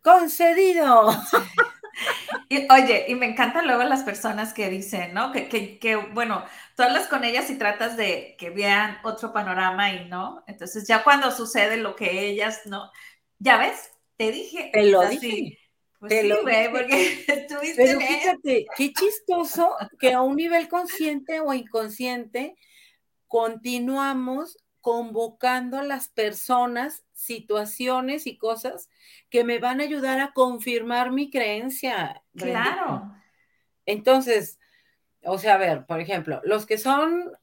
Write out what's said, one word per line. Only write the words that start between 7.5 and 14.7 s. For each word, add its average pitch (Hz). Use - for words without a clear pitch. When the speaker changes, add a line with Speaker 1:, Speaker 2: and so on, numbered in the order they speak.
Speaker 2:
y -
tratas 220
de 196
que 170
vean 202
otro 220
panorama 190
y, 180
¿no? 180
Entonces, 202
ya 226
cuando 277
sucede 220
lo 202
que 196
ellas, 208
¿no? 202
¿Ya 233
ves? -
Te 220
dije. 339